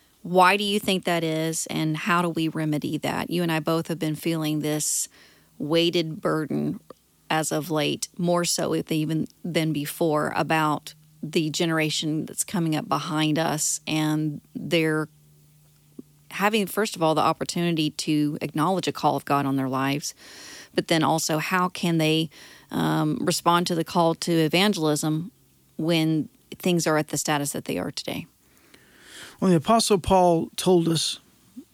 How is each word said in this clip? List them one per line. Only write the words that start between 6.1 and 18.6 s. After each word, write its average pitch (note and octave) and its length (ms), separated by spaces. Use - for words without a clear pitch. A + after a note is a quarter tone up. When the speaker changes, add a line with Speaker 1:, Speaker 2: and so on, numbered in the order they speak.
Speaker 1:
burden D#3 580
as D#3+ 220
of D#3 180
late, D3 380
more F3 280
so D#3+ 280
if E3 200
even D#3 340
than D#3+ 280
before, D3+ 640
about D#3 580
the D#3 300
generation D#3+ 760
that's - 180
coming E3 320
up - 120
behind D3+ 520
us, D#3 480
and D#3 520
they're D#3 540
having, G#3 360
first G#3 300
of E3 60
all, D#3+ 120
the D3+ 60
opportunity D#3+ 720
to D3+ 500
acknowledge E3 480